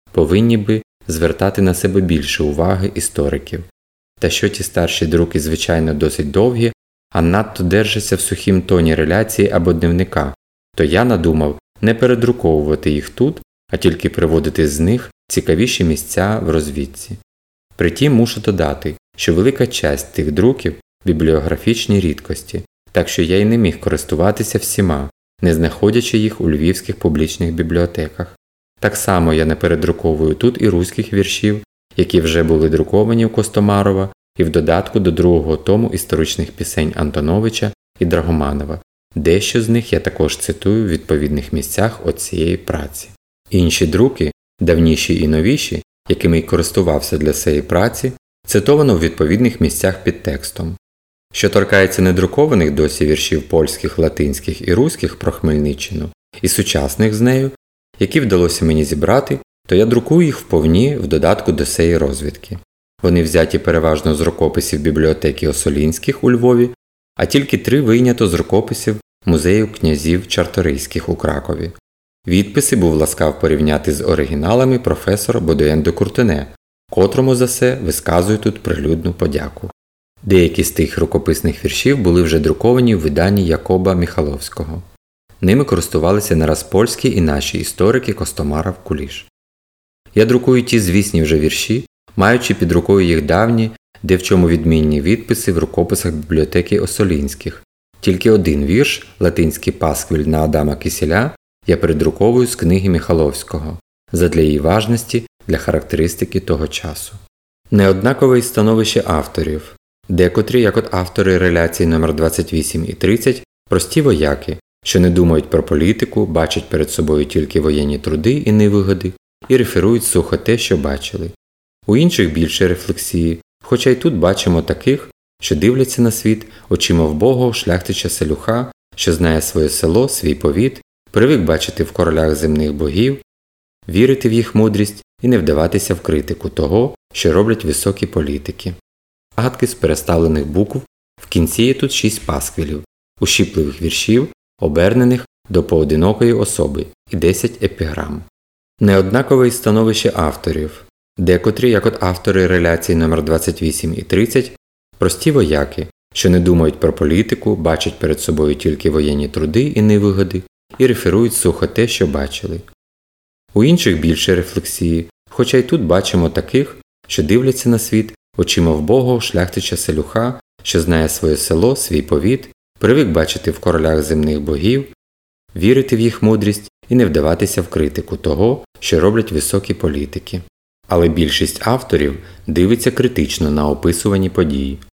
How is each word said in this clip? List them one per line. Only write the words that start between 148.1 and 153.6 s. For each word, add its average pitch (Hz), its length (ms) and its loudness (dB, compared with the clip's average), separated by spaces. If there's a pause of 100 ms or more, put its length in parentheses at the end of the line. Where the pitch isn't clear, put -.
Неоднакове 110 680 4
й 120 40 2
становище 110 640 0
авторів. 78 680 -4 (320)
Декотрі, 95 520 2
як 104 160 2
от - 180 -2
автори 92 440 0
реляцій 85 480 2
номер 80 280 0
двадцять 80 380 -2